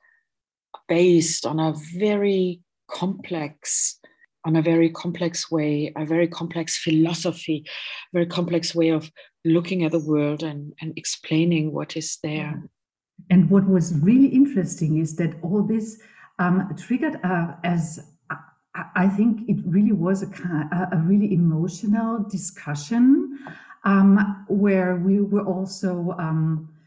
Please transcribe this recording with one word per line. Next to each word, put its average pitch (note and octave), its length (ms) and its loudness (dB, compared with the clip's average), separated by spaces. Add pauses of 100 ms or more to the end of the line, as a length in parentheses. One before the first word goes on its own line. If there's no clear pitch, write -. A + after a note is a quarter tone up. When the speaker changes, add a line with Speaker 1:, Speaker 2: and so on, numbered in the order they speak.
(880)
Speaker 1:
based E3+ 560 4
on D3 140 -2
a D#3+ 160 0 (220)
very G3 640 0 (280)
complex, - 1080 -6 (460)
on D#3+ 100 0
a D#3+ 80 4
very E3 280 4
complex E3+ 600 -6
way, D3+ 460 -2
a D#3 100 -6
very E3 220 2
complex E3+ 500 -8
philosophy, D#3+ 840 0 (480)
very E3+ 140 0
complex E3+ 480 -4
way E3 160 2
of D#3 200 -2 (340)
looking E3+ 380 2
at D#3 80 0
the E3+ 80 0
world D3+ 440 -2
and, D3 380 -10
and D#3+ 160 -8
explaining D#3+ 760 -2
what D3 240 -8
is D#3 260 -8
there. D3+ 400 -6 (680)
Speaker 2:
And F3+ 200 6
what G3 180 6
was F3 320 2
really B3 280 6
interesting F3 720 2
is D#3+ 180 -2
that E3 260 -2
all G3 200 0
this, A3 380 -4 (380)
um, F3+ 400 0
triggered, D4 460 -4
uh, F3 300 -2 (100)
as E3+ 340 -2 (320)
I, D#3+ 60 -10 (580)
I F#3+ 140 2
think G#3+ 400 0
it - 80 2 (100)
really G#3 260 4
was F#3+ 300 0
a - 60 -8
ki-, - 160 -14
a, F3 480 -4
a D#3+ 120 0
really G3+ 300 2
emotional G3+ 880 0
discussion, A#3 1160 0 (440)
um, G3 640 4
where F#3+ 480 2
we G3 240 2
were G3+ 240 0
also, F3+ 720 -4
um, D#3+ 560 -2 (140)